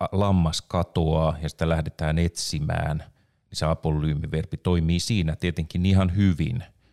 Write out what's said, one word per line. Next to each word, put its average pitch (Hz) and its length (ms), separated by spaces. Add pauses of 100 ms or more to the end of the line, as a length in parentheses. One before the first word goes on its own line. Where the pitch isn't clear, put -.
(120)
lammas 95 500
katoaa 80 800
ja 78 80
sitä 80 200
lähdetään 80 500
etsimään, 80 800
niin - 600
se 78 80
apollyymiverbi 78 920
toimii 85 420
siinä 85 360
tietenkin 87 500
ihan 95 300
hyvin. 85 480 (300)